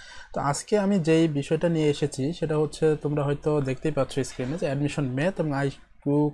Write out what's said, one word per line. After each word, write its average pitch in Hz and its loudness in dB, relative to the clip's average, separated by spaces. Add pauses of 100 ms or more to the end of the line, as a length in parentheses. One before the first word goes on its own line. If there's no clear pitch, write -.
(340)
তো - -4
আজকে 143 0
আমি 202 2
যেই 160 4
বিষয়টা 156 0
নিয়ে 156 2
এসেছি 143 -2
সেটা 160 -2
হচ্ছে 151 2
তোমরা 147 -2
হয়তো 143 0
দেখতেই 135 -2
পাচ্ছ 135 -2
স্ক্রিনে 131 -4
যে 180 -2
অ্যাডমিশন 143 -2
ম্যাথ 143 -2
এবং 156 -2
আইকিউ 139 0